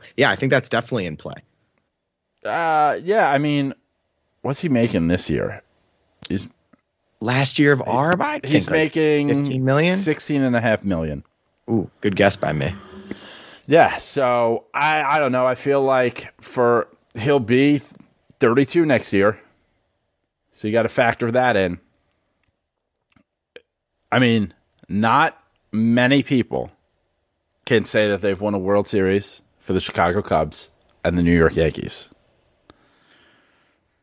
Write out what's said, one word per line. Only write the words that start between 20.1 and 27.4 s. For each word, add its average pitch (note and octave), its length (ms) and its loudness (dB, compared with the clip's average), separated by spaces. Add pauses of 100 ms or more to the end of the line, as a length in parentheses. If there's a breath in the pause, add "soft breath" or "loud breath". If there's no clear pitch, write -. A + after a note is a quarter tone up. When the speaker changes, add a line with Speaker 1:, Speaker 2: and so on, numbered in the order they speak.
Speaker 2:
So - 140 -10
you G#2+ 60 -2
gotta A2+ 160 2
factor A#2+ 420 0
that B2 260 2
in. F2+ 220 0 (2250)
I A2+ 80 2
mean, A2+ 340 2 (360)
not A2+ 500 0 (340)
many B2 500 2
people G#2+ 500 -4 (920)